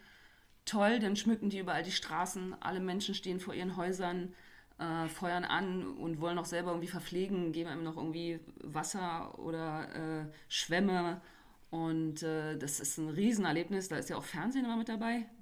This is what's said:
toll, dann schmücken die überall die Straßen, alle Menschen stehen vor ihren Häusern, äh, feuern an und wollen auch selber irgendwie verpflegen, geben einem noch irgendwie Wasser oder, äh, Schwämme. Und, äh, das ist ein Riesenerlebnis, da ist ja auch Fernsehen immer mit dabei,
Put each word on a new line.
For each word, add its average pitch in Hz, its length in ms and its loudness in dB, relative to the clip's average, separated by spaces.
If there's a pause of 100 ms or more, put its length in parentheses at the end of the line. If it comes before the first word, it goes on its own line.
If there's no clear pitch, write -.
(640)
toll, 214 340 6
dann 208 180 4
schmücken 214 340 4
die 196 80 0
überall 175 240 2
die 185 100 -2
Straßen, 185 680 -2
alle 185 200 0
Menschen 190 340 0
stehen 185 260 -2
vor 180 140 -4
ihren 185 220 -2
Häusern, 180 580 0 (440)
äh, 165 300 0
feuern 175 360 0
an 185 420 2 (100)
und 165 240 -2
wollen 170 180 2
auch 165 80 -2
selber 175 240 0
irgendwie 170 180 0
verpflegen, 180 640 0
geben 165 160 -2
einem 165 160 -4
noch 160 120 -4
irgendwie 165 440 -2 (220)
Wasser 160 760 -4
oder, 160 560 -4
äh, 156 380 -4 (160)
Schwämme. 180 720 2 (500)
Und, 160 520 0
äh, 156 360 0
das 143 220 -2
ist - 180 -2
ein 156 100 -2
Riesenerlebnis, 185 800 2
da 160 80 -2
ist - 140 -2
ja 175 60 -2
auch - 80 -4
Fernsehen 247 400 0
immer 233 120 0
mit 226 120 0
dabei, 226 380 -2 (160)